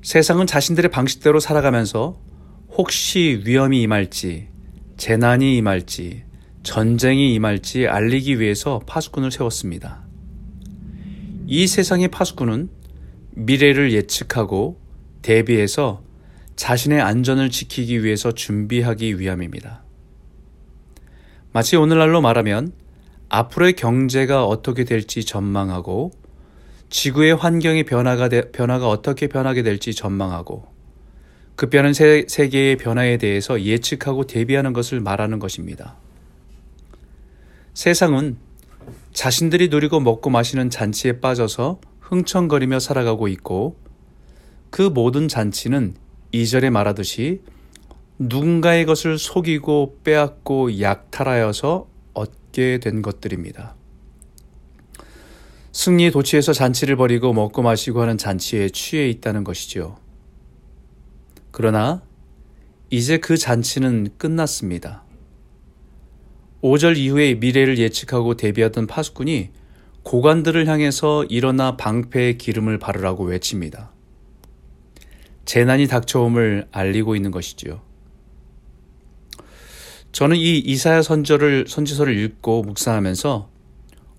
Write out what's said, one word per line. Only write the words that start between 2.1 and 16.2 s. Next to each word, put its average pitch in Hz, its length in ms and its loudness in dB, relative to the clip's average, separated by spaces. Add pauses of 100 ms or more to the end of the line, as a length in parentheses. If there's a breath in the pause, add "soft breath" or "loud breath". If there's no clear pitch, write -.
혹시 160 720 0
위험이 131 380 2
임할지, 95 680 -4 (480)
재난이 123 600 2
임할지, 95 680 -4 (360 soft breath)
전쟁이 120 720 2
임할지 107 540 0
알리기 123 520 0
위해서 110 460 -2
파수꾼을 135 460 -6
세웠습니다. - 760 -8 (1400 loud breath)
이 160 180 2
세상의 180 440 2
파수꾼은 131 600 -2 (640 loud breath)
미래를 135 600 4
예측하고 104 840 -2 (440)
대비해서 113 800 2 (520 soft breath)